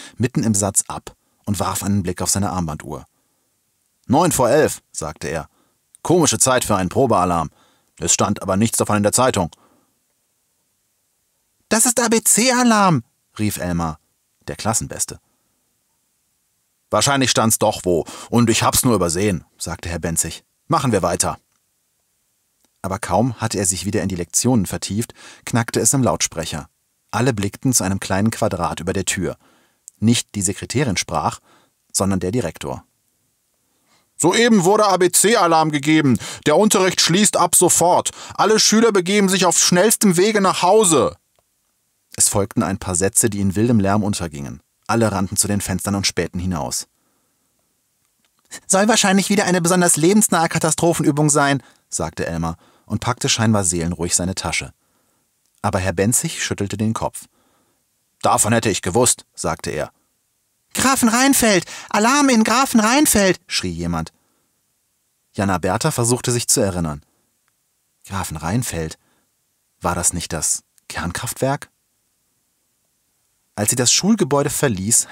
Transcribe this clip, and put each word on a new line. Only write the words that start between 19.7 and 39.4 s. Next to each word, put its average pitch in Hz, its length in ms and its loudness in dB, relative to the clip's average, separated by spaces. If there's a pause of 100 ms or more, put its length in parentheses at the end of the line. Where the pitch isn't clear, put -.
Herr 85 100 -6
Benzig. 82 440 -6 (240)
„Machen 156 240 0
wir 101 100 2
weiter.“ 87 380 -2 (1400)
Aber 95 160 -6
kaum 110 440 0
hatte 110 180 -2
er 101 60 0
sich 95 200 -4
wieder 101 160 -2
in 90 60 -2
die 95 80 -4
Lektionen 101 500 0
vertieft, 98 480 -6 (320)
knackte 120 360 -2
es - 120 2
im 139 80 0
Lautsprecher. 80 680 -4 (420)
Alle 120 220 0
blickten 101 400 -4
zu - 100 0
einem 98 160 -2
kleinen 101 320 -2
Quadrat 87 480 -2
über 85 140 -4
der 95 100 -4
Tür. 82 320 -4 (640)
Nicht 117 340 0
die 101 80 -4
Sekretärin 98 540 -4
sprach, 82 440 -4 (520)
sondern 98 300 -2
der 92 100 -4
Direktor. 80 540 -6 (1300)
„Soeben 214 480 4
wurde 208 240 4
A-B-C-Alarm 180 840 4
gegeben. 147 460 2 (280)
Der 147 120 4
Unterricht 196 440 2
schließt 190 340 2
ab 175 200 0
sofort. 165 560 2 (240)
Alle 208 240 2
Schüler 220 340 4
begeben 196 340 2
sich 185 180 0